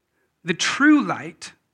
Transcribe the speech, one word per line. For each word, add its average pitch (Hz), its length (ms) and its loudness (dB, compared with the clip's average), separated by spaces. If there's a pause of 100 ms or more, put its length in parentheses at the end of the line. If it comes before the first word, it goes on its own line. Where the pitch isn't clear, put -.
(440)
The 175 100 -4
true 294 480 2
light 156 520 -10 (200)